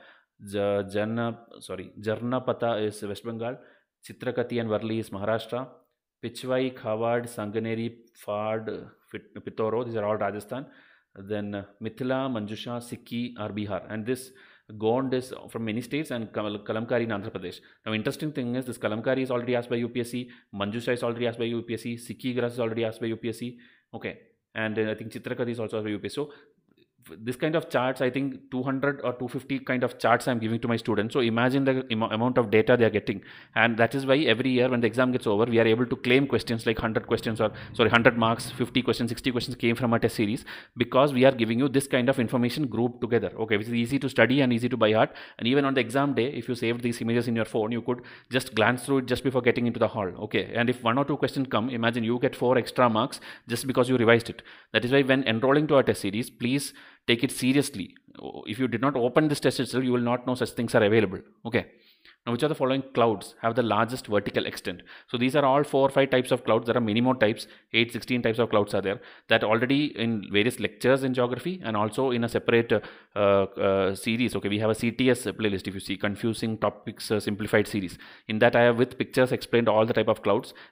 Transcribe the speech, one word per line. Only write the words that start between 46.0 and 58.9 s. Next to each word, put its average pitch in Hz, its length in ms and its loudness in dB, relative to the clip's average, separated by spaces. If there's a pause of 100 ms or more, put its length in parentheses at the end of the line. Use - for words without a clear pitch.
day, 117 140 2
if 123 200 -8
you 127 80 -4
saved 117 260 -2
these 120 200 -4
images 117 260 0
in 120 80 -2
your 113 100 0
phone, 110 260 -2
you 117 100 -4
could 120 200 -4 (280)
just 120 260 -4
glance 117 300 2
through 139 140 2
it 123 60 -4
just 123 180 -2
before 127 180 0
getting 120 260 2
into 113 120 -2
the 110 80 4
hall, 101 200 -2 (180)
okay? 104 280 -2
And 117 160 0
if 127 140 -4
one 117 140 2
or 139 80 2
two 147 120 -2
questions 135 320 -2
come, 117 200 0
imagine 117 340 0
you 117 160 0
get 131 160 0
four 127 220 2
extra 123 320 2
marks 113 300 0 (280)
just 117 200 -4
because 127 220 2
you 131 80 4
revised 117 320 6
it. - 140 -10 (300)
That 110 120 2
is 120 60 0
why 139 100 6
when 131 260 2
enrolling 131 400 2
to 147 80 4
our 131 80 6
test 110 180 0
series, 107 280 -4
please 131 440 -4 (340)
take - 160 2
it 127 80 0
seriously. 131 640 0 (500)
If 110 140 -8
you 131 80 0
did 110 140 -2
not 139 140 0